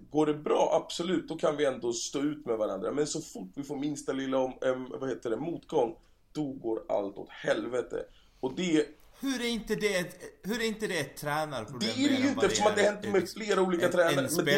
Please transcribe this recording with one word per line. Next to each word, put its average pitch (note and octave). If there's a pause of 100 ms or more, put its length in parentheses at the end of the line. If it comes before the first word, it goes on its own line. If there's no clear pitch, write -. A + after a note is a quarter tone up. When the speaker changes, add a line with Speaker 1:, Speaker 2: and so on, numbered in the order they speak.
(100)
Speaker 1:
går D3+
det D3+
bra, D#3+
absolut, F3
då D#3+
kan D#3
vi D3
ändå A#2+
stå B2+
ut D3
med A#2
varandra. G2+
Men D3
så D3+
fort -
vi C#3+
får C#3+
minsta C#3+
lilla C3
om-, C3
em, B2+ (120)
vad C3+
heter A#2+
det, G#2+
motgång, C#3 (380)
då D3
går A2
allt G2+
åt G2
helvete. A#2+ (360)
Och B2+
det D#3+ (340)
Speaker 2:
Hur C4
är A#3+
inte A3
det G3+
ett, F3 (260)
hur G#3+
är A3+
inte A3
det F3+
ett -
tränarproblem C#3+
Speaker 1:
Det C4
är D4
det -
Speaker 2:
mer B3+
Speaker 1:
ju B3+
Speaker 2:
än -
Speaker 1:
inte, C4+
Speaker 2:
vad A3
det -
Speaker 1:
eftersom G3+
att G#3
det G3+
Speaker 2:
är G3+
Speaker 1:
har G#3
hänt G3+
med F#3+
Speaker 2:
ett, -
Speaker 1:
flera G3+
olika F3+
Speaker 2:
en -
Speaker 1:
tränare. E3
Speaker 2:
spelares -
Speaker 1:
Men E3+
det C#3+